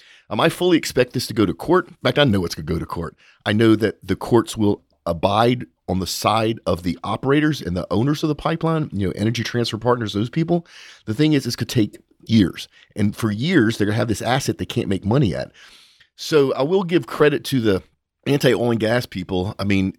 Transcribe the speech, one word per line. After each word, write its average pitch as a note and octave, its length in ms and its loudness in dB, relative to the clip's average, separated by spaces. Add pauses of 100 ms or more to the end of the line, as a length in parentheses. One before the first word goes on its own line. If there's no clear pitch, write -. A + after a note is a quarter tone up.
(300)
Um, G#2+ 80 -6
I D#3 120 2
fully F3+ 280 2
expect - 360 -2
this B2+ 120 -4
to G#2 80 -8
go G#2 120 4
to F2 80 0
court. - 340 0
In - 160 -20
fact, C3 160 2
I - 40 6
know G2+ 200 2
it's E2+ 100 -6
gonna D#2+ 100 -12
go E2+ 140 -2
to D#2+ 80 -8
court. - 300 -10 (280)
I G#2+ 80 0
know A2 220 6
that G#2+ 220 0 (100)
the G2 80 0
courts - 420 2
will G#2 280 0 (220)
abide G#2+ 600 0 (220)
on F#2 100 0
the F2+ 80 -2
side A2+ 580 0
of F2 200 -2
the F2 180 -2
operators C#3 580 0
and F2+ 160 -6
the F2 160 -6
owners C#3 300 0
of D#3+ 60 0
the D3 80 -2
pipeline, D#3+ 560 -4
you F#2+ 160 -2
know, - 80 -4
Energy A2+ 260 -2
Transfer A#2 360 -4
Partners, A#2+ 340 -2
those G#2+ 180 -2
people. E3+ 340 -2 (420)
The A2 80 -2
thing D3+ 180 2
is, C#3 100 2
this A#2+ 140 -6
could - 120 -6
take - 280 0 (280)
years. - 440 2 (260)
And G#2 220 -2
for G#2+ 160 -2
years, A#2 460 2
they're G#2 100 0
gonna G#2+ 80 0
have A2+ 100 0
this G#2+ 160 -4
asset B2 360 -2
they F#2 60 -4
can't - 240 -4
make F#2+ 160 -2
money G#2 300 2
at. B1+ 160 -8 (640)
So C#3 380 2
I A#2+ 80 -2
will F#3 220 0
give E3 240 -2
credit D3 380 2
to C3 140 0
the G2 220 2 (420)
anti-oil B2 460 2
and A#2 80 0
gas A#2 260 0
people. F#2 540 -4
I G2 60 -6
mean, G2 340 0